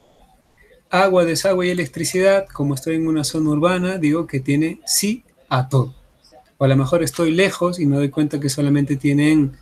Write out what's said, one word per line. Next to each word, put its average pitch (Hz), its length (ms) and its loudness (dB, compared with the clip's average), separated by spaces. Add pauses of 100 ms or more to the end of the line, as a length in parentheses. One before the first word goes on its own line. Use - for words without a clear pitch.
(880)
Agua, 185 340 2
desagüe 180 440 0
y - 20 0
electricidad, 185 800 0
como 143 260 -2
estoy 160 200 -4
en 160 120 -2
una 156 160 0
zona 156 280 -2
urbana, 180 460 0
digo 160 300 0
que 135 140 -4
tiene 147 440 -2
sí - 380 -4 (240)
a 131 220 -2
todo. 127 260 0 (640)
O 139 80 0
a - 20 4
lo 135 80 4
mejor 139 260 2
estoy 160 300 -2
lejos 180 480 0
y 160 60 0
me 139 100 2
doy 143 140 0
cuenta 147 300 -2
que 139 100 -4
solamente 143 480 0
tienen 147 640 2